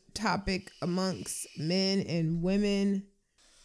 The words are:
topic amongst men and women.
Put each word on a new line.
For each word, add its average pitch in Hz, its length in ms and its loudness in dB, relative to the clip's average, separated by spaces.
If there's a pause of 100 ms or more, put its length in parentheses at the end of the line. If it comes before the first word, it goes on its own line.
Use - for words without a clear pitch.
(140)
topic 196 560 -2 (100)
amongst 180 680 -2 (120)
men 190 440 2
and 165 400 0
women. 196 600 2 (600)